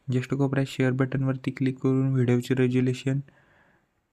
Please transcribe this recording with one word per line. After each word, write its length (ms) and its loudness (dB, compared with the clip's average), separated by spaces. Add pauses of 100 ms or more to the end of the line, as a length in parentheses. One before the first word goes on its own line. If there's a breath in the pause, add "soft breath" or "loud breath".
Just 280 -2
कोपऱ्यात 300 0
शेअर 240 0
बटनवरती 600 -2
क्लिक 280 -2
करून 340 2
व्हिडिओची 420 2
रेझोल्युशन 640 0 (920 soft breath)